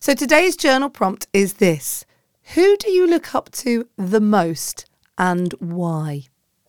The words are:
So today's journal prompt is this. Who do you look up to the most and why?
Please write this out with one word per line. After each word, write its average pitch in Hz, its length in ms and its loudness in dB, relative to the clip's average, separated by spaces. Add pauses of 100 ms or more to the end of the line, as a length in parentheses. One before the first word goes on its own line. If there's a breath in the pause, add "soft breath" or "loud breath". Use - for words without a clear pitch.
So 285 120 0
today's 302 440 2
journal 269 320 0
prompt - 420 -4
is 196 220 0
this. - 500 0 (520)
Who 392 200 6
do 403 160 -2
you 370 160 4
look 339 260 0
up - 180 -4
to 240 440 -2
the 196 240 0
most 196 680 0 (320)
and 180 420 0
why? 160 680 -6 (440)